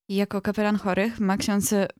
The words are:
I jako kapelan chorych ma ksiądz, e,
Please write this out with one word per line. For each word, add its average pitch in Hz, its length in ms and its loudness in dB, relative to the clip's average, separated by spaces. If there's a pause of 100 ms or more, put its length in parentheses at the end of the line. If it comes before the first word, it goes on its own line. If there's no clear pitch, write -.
I 190 80 -6
jako 202 260 0
kapelan 208 360 0
chorych 202 420 0
ma 196 180 2
ksiądz, 202 360 0
e, 196 140 2 (120)